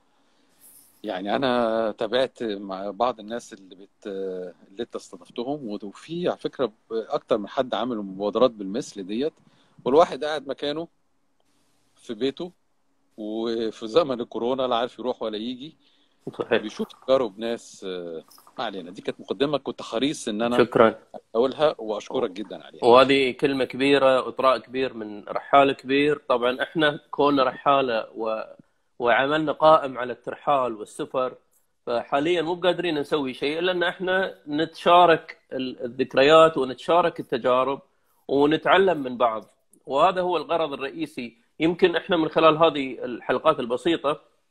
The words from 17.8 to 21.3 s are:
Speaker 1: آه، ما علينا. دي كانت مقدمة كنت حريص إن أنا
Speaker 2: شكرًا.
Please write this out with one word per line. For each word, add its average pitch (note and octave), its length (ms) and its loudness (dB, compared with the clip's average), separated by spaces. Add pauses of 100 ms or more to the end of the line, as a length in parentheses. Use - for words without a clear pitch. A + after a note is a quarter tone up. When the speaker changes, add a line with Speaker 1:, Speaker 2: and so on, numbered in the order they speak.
Speaker 1:
آه، E2+ 360 -10 (340)
ما B2 60 -6
علينا. F#2+ 260 -10
دي A2 120 -18
كانت - 180 -10
مقدمة C#3 380 -2
كنت - 240 -10
حريص B2+ 460 -4
إن G#2+ 140 -4
أنا A#2+ 160 0
Speaker 2:
شكرًا. A2+ 400 4 (360)